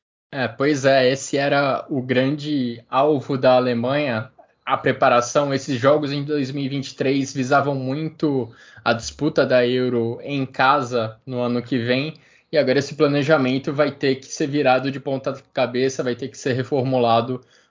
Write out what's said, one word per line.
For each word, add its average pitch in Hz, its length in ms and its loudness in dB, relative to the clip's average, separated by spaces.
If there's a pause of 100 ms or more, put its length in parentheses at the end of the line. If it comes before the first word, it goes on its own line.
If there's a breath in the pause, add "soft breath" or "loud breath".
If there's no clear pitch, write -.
(320)
É, 135 140 -4
pois 135 380 0
é, 135 260 6
esse 135 260 -4
era 139 520 0
o 143 120 -2
grande 131 880 -2
alvo 139 480 0
da 127 180 4
Alemanha, 123 760 0 (340)
a 131 120 -2
preparação. 135 760 2
Esses 135 280 -2
jogos 143 320 2
em 143 100 -4
dois 143 300 -4
mil 143 120 -6
e 135 40 -4
vinte 135 220 -6
e - 40 -18
três 135 380 -2
visavam 139 420 0
muito 135 800 -4 (300 loud breath)
a 117 80 2
disputa 117 520 0
da 123 220 4
Euro 123 560 -2
em 139 240 -4
casa 127 800 0
no 123 140 -6
ano 120 200 -2
que 120 160 -4
vem, 127 380 -2 (380 soft breath)
e 160 40 0
agora 135 220 2
esse 139 160 -4
planejamento 143 800 2
vai 143 180 0
ter 135 260 -2
que - 100 -16
ser - 200 -4
virado 135 440 2
de 135 100 -8
ponta 135 420 -6 (100)
cabeça, 131 520 -2
vai 123 100 -2
ter 120 140 -10
que 113 100 -16
ser 139 140 -2
reformulado, 123 880 0 (300 soft breath)